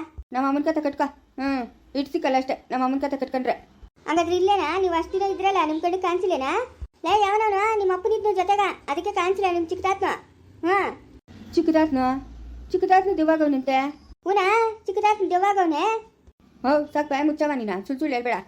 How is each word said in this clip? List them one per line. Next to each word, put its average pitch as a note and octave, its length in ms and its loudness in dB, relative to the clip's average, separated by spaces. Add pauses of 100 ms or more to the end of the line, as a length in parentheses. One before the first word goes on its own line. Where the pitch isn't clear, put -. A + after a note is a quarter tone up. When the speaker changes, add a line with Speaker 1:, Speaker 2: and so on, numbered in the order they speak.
(320)
Speaker 1:
ನಮ್ಮ C4 160 0
ಅಮ್ಮನ್ C#4+ 160 0
ಕತೆ D#4 180 0
ಕಟ್ಕೊ. C#4+ 240 -2 (320)
ಹ್ಮ್, C4+ 260 -2 (320)
ಇಟ್ C#4 160 -4
ಸಿಕ್ಕಲ್ಲ D4 260 0
ಅಷ್ಟೇ - 340 -4
ನಮ್ಮ B3+ 140 0
ಅಮ್ಮನ್ C4+ 160 0
ಕತೆ C#4 160 -4
ಕಟ್ಕೊಂಡ್ರೆ. B3+ 380 -2 (520)
Speaker 2:
ಹಂಗಾದ್ರೆ E4 280 0
ಇಲ್ಲೇನಾ? F4+ 440 2
ನೀವು F#4 140 0
ಅಷ್ಟ್ E4 200 -2
ದಿನ F#4+ 80 0
ಇದ್ರಲ್ಲ, G4 440 0
ನಿಮ್ D#4 160 -2
ಕಣ್ಣಿಗ್ F4+ 200 -2
ಕಾಣಿಸ್ಲೇನಾ? F4 500 0 (540)
ಲೇ, G4+ 160 4
ಯಾವನವ್ನು? G#4 560 2
ನಿಮ್ಮ F#4+ 160 2
ಅಪ್ಪನ್ F#4 200 0
ಇದ್ನು G#4 220 0
ಜೊತೆಗ, F#4+ 240 2 (300)
ಅದಕ್ಕೆ E4+ 220 -4
ಕಾಣಿಸ್ಲಿಲ್ಲ F#4+ 420 0
ನಿಮ್ E4+ 140 0
ಚಿಕ್ಕತಾತ್ಮ. F#4+ 380 -2 (600)
ಹಾ. F#4+ 100 4 (760)
Speaker 1:
ಚಿಕ್ಕತಾತ್ನ? D#4 440 2 (760)
ಚಿಕ್ಕತಾತ್ನ F#4 460 4
ದೆವ್ವ D#4 140 2
ಆಗವ್ನಂತೆ. C#4 460 2 (460)
Speaker 2:
ಹೂನಾ? F#4+ 220 2 (400)
ಚಿಕ್ಕತಾತ್ನ G#4 440 0
ದೆವ್ವ F4+ 200 2
ಆಗವ್ನೆ? F4 340 2 (800)
Speaker 1:
ಹೌದ್, D4 300 2
ಸಾಕ್ D4 160 -2
ಬಾಯ್ C#4+ 160 0
ಮುಚ್ಚವ D4+ 300 0
ನೀನ, A3 140 -4 (180)
ಸುಳ್ C4+ 120 -6
ಸುಳ್ D4 140 -2
ಹೇಳ್ಬೇಡ. A#3+ 240 -2 (100)